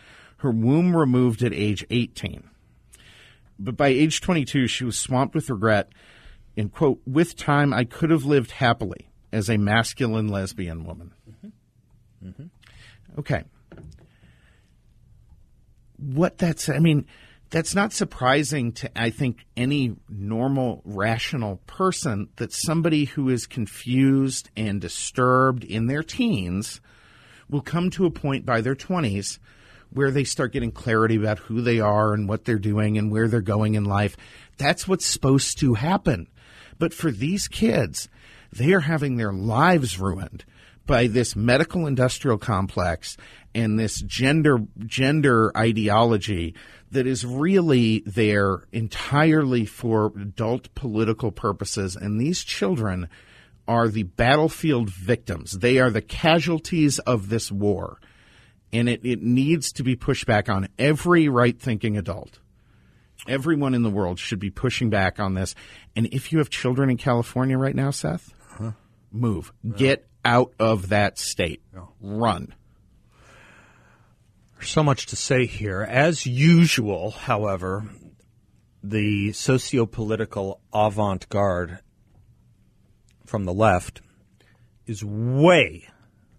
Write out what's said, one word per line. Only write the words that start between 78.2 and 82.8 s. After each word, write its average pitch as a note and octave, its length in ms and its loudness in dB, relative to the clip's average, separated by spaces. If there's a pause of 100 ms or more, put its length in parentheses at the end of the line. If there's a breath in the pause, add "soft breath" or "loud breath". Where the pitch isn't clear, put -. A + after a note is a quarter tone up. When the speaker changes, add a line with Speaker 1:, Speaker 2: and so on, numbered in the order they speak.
Speaker 2:
the G#2 500 0
socio-political A2 1300 -2 (120)
avant-garde G2+ 1080 0 (1500)